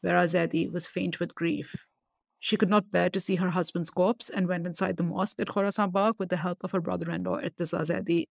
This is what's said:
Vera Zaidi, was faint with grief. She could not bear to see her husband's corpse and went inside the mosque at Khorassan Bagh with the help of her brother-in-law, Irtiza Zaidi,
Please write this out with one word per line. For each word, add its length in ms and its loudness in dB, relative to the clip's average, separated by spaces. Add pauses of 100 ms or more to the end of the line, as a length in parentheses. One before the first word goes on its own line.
Vera 220 4
Zaidi, 460 2
was 160 -4
faint 320 -4
with 160 -2
grief. 520 -4 (560)
She 140 2
could 120 4
not 220 2
bear 180 2
to 100 -2
see 160 0
her 160 0
husband's 400 -2
corpse 380 0
and 180 0
went 200 -2
inside 300 -2
the 60 0
mosque 360 -2
at 80 -2
Khorassan 440 0
Bagh 280 4
with 100 -4
the 80 2
help 260 -4
of 80 -8
her 100 2
brother-in-law, 580 -2
Irtiza 420 -2
Zaidi, 500 0